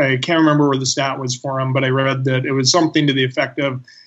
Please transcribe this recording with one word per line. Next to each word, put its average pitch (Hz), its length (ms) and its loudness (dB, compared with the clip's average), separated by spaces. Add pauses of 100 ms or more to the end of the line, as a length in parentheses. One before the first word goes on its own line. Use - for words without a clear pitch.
I 135 180 2
can't 165 200 0
remember 151 300 4
where 135 100 0
the 131 80 -4
stat 135 320 -4
was 127 160 -6
from, 131 380 -4
but 135 100 0
I 131 60 0
read 135 380 0
that 131 200 0
it 143 60 -2
was 131 180 0
something 156 380 2
to 135 40 2
the 135 120 2
effect 131 340 -4
of, 135 240 -4 (240)